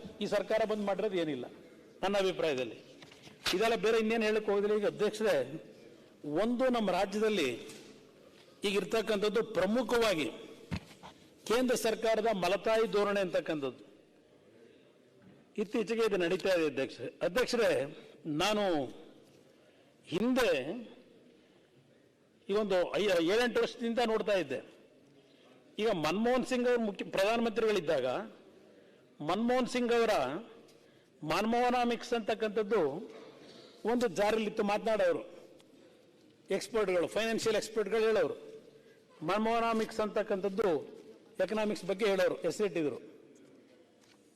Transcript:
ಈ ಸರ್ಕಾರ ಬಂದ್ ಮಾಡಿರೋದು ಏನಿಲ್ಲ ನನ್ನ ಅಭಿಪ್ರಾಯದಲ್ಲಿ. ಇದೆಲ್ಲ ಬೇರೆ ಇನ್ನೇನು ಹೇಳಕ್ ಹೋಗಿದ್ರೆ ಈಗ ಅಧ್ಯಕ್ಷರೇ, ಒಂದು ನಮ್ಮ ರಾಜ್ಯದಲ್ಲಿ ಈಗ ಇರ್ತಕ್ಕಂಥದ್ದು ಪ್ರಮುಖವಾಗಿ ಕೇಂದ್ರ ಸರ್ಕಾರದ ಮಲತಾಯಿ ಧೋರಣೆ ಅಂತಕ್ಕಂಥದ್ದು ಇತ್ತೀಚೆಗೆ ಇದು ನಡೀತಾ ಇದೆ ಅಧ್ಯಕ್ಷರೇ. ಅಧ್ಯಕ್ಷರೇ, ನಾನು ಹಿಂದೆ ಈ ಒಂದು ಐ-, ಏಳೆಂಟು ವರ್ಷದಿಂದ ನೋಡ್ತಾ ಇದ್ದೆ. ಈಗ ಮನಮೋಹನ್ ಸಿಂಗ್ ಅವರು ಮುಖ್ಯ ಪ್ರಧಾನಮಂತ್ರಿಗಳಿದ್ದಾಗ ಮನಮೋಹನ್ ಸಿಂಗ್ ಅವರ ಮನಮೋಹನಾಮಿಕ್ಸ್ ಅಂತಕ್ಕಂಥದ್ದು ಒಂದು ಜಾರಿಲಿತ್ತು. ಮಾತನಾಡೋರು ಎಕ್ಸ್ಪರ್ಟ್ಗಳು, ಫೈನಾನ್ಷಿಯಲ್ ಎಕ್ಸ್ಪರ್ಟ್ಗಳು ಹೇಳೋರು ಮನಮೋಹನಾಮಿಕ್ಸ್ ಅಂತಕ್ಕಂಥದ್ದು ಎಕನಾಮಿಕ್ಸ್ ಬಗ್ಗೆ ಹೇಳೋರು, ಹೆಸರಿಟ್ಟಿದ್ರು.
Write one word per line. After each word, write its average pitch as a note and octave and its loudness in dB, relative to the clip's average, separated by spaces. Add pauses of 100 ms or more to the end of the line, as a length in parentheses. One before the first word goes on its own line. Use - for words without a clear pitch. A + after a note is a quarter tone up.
(220)
ಈ G#3 -2
ಸರ್ಕಾರ G#3 0
ಬಂದ್ G#3 -2
ಮಾಡಿರೋದು F#3+ 0
ಏನಿಲ್ಲ D3 -2 (580)
ನನ್ನ G3+ 0
ಅಭಿಪ್ರಾಯದಲ್ಲಿ. E3 -2 (680)
ಇದೆಲ್ಲ A3+ 2
ಬೇರೆ A3 2
ಇನ್ನೇನು A3 2
ಹೇಳಕ್ G#3+ 0
ಹೋಗಿದ್ರೆ G#3 2
ಈಗ G#3 0
ಅಧ್ಯಕ್ಷರೇ, D#3+ 0 (600)
ಒಂದು A3+ 0
ನಮ್ಮ A3 2
ರಾಜ್ಯದಲ್ಲಿ F#3+ 0 (1040)
ಈಗ G3 0
ಇರ್ತಕ್ಕಂಥದ್ದು G#3+ 0
ಪ್ರಮುಖವಾಗಿ G#3+ 2 (1200)
ಕೇಂದ್ರ B3 2
ಸರ್ಕಾರದ A3 0
ಮಲತಾಯಿ G3+ 2
ಧೋರಣೆ G3+ 2
ಅಂತಕ್ಕಂಥದ್ದು D#3 -4 (1700)
ಇತ್ತೀಚೆಗೆ A3 -2
ಇದು G#3 2
ನಡೀತಾ F3+ 0
ಇದೆ E3+ 2
ಅಧ್ಯಕ್ಷರೇ. C3 -4
ಅಧ್ಯಕ್ಷರೇ, F3 0 (280)
ನಾನು F3 0 (1200)
ಹಿಂದೆ F#3+ 2 (1800)
ಈ G3 -2
ಒಂದು F#3+ 2
ಐ-, F3 2
ಏಳೆಂಟು A#3 2
ವರ್ಷದಿಂದ A#3 -2
ನೋಡ್ತಾ G#3 0
ಇದ್ದೆ. C3 -6 (1000)
ಈಗ G#3+ 0
ಮನಮೋಹನ್ G#3 0
ಸಿಂಗ್ B3 0
ಅವರು B3 4
ಮುಖ್ಯ G3+ -4
ಪ್ರಧಾನಮಂತ್ರಿಗಳಿದ್ದಾಗ G3+ 0 (1160)
ಮನಮೋಹನ್ A#3 0
ಸಿಂಗ್ A#3+ 0
ಅವರ A#3 4 (1120)
ಮನಮೋಹನಾಮಿಕ್ಸ್ A#3+ 0
ಅಂತಕ್ಕಂಥದ್ದು G#3+ 0 (760)
ಒಂದು A#3+ 2
ಜಾರಿಲಿತ್ತು. G#3 0
ಮಾತನಾಡೋರು G3+ 0 (1120)
ಎಕ್ಸ್ಪರ್ಟ್ಗಳು, F#3 0
ಫೈನಾನ್ಷಿಯಲ್ A3 0
ಎಕ್ಸ್ಪರ್ಟ್ಗಳು G#3 -2
ಹೇಳೋರು G#3+ 0 (600)
ಮನಮೋಹನಾಮಿಕ್ಸ್ A3 0
ಅಂತಕ್ಕಂಥದ್ದು G3+ -2 (440)
ಎಕನಾಮಿಕ್ಸ್ G#3+ -2
ಬಗ್ಗೆ F#3+ 0
ಹೇಳೋರು, F3+ 4
ಹೆಸರಿಟ್ಟಿದ್ರು. E3+ -2 (1300)